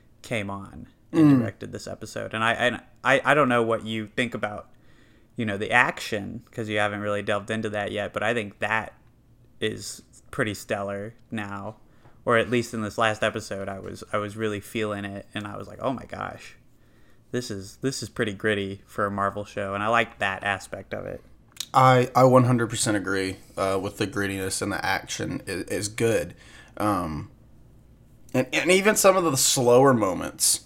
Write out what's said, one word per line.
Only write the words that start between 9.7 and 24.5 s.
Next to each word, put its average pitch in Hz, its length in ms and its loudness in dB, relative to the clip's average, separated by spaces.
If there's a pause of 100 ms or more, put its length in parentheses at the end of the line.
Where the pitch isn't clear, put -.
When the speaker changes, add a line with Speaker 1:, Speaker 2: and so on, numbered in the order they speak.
Speaker 1:
pretty 107 220 -2
stellar 101 640 -6 (160)
now. 101 460 -8 (460)
Or 120 140 4
at 107 120 2
least 120 240 0
in 113 80 -4
this 104 160 -6
last 110 240 2
episode, 101 460 -4
I 98 120 -8
was, 98 220 -12 (120)
I 107 60 0
was 104 180 -6
really 107 240 -4
feeling 104 420 -6
it, 101 300 -10
and 104 140 -8
I 104 100 -10
was 101 100 -12
like, 98 140 -18
"Oh 131 100 -2
my 120 140 -8
gosh, - 500 -12 (760)
this 123 200 -6
is, 98 300 -12
this 135 220 -4
is 110 40 -10
pretty 107 260 -4
gritty 98 520 -2
for - 200 -4
a 101 60 -2
Marvel 101 320 -2
show," 98 300 -8
and 101 100 -4
I 107 40 -2
like 117 320 0
that 98 260 -2
aspect 98 480 -6
of 98 120 -8
it. - 160 -10 (520)
Speaker 2:
I, 131 420 6
I 127 100 8
one 127 200 10
hundred 117 240 2
percent 110 280 0
agree, 95 400 -2 (180)
uh, 95 260 0
with 98 160 -6
the 107 100 0
grittiness 98 540 -4